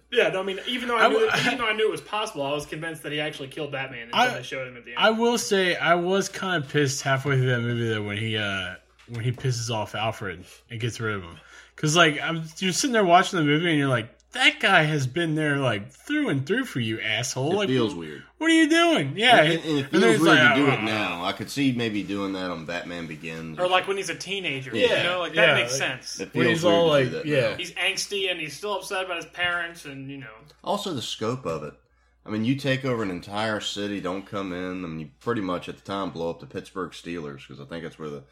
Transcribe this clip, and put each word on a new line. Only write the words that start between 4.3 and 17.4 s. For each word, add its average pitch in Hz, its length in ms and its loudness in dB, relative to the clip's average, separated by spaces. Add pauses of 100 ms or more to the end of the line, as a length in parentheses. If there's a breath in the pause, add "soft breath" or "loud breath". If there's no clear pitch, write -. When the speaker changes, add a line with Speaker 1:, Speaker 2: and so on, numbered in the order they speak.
Speaker 1:
they 127 60 -10
showed 131 240 -8
him 127 100 -16
at - 80 -18
the - 60 -16
end. - 80 -8
Speaker 2:
I 196 100 6
will 233 280 4
say, 185 380 2
I 156 200 4
was 185 340 2
kinda 180 320 -2
pissed 135 400 0
halfway 135 340 0
through 127 140 4
that 123 120 2
movie 120 280 0
though 107 140 -2
when 104 140 -4
he, 110 200 -2
uh, 95 380 -4 (340)
when 117 140 -8
he 127 100 0
pisses 117 360 -2
off 107 240 -4
Alfred 104 520 -6 (260)
and 113 80 -10
gets 117 220 -6
rid 110 140 -2
of 95 80 -8
him, 82 140 -14 (380 loud breath)
'cause 156 220 0
like 151 240 6
I'm, 160 220 -4 (160)
you're 185 120 0
sitting 254 220 0
there 214 120 4
watching 180 340 6
the 151 60 4
movie 156 260 2
and 151 60 2
you're 139 120 2
like, 117 180 0 (260)
"That 269 260 2
guy 190 240 6
has 151 240 0
been 160 260 -2
there, 151 240 0
like, 120 340 0
through 294 380 -2
and 139 160 0
through 247 200 0
for - 140 -6
you, 110 220 -2
asshole." 123 520 -2